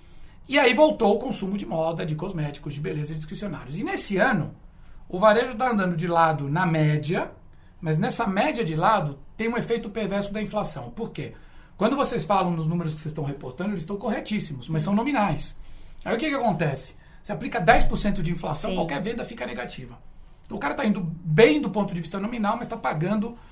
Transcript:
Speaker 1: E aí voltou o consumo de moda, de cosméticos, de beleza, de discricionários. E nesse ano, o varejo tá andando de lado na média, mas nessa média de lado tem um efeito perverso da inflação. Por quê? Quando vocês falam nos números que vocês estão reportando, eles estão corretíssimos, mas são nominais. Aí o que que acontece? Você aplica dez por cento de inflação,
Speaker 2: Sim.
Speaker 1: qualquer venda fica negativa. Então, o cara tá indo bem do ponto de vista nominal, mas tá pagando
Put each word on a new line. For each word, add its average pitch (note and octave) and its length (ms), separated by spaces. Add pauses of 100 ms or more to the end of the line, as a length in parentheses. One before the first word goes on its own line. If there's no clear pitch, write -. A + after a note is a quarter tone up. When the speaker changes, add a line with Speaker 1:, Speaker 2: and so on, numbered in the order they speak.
(480)
Speaker 1:
E C4 100
aí B3 160
voltou D4+ 400
o G#3 40
consumo G3+ 380
de G3 80
moda, E3 400
de D#3 120
cosméticos, D#3 580
de C#3+ 60
beleza, D3+ 340
de D#3 60
discricionários. D3 580
E A3 60
nesse D#4+ 320
ano, F#3+ 380 (540)
o F3+ 100
varejo A3+ 360
tá B3 160
andando F#3 260
de E3+ 120
lado D#3+ 400
na F3 180
média, D3+ 640 (500)
mas D#3 160
nessa A#3 300
média A3+ 380
de D#3+ 100
lado E3+ 460 (160)
tem A3+ 120
um A#3 80
efeito A#3 320
perverso G3+ 440
da G#3+ 100
inflação. E3 480
Por A3+ 200
quê? B2+ 240 (420)
Quando A#3+ 200
vocês C4+ 280
falam F#3 280
nos D#3+ 160
números E3+ 260
que - 60
vocês D3 100
estão D3+ 140
reportando, C#3 460
eles F3+ 120
estão G3 140
corretíssimos, G#3 720
mas D#3 140
são F#3+ 120
nominais. G#3+ 640 (460)
Aí G3+ 100
o A#3 40
que D#4 100
que C#4+ 60
acontece? E3 600 (260)
Você - 100
aplica A3+ 280
dez F#3 240
por A#3 120
cento F3 260
de E3 80
inflação, F3 400
Speaker 2:
Sim. F#3 60
Speaker 1:
qualquer D#3 240
venda A#3 240
fica - 220
negativa. B2 520 (460)
Então, - 120
o - 40
cara D4 140
tá C#4+ 100
indo G#3 160
bem F#3 600
do F#3+ 100
ponto G3 240
de E3+ 60
vista F#3+ 200
nominal, A3 360
mas A#3 120
tá A3+ 80
pagando G#3 600 (160)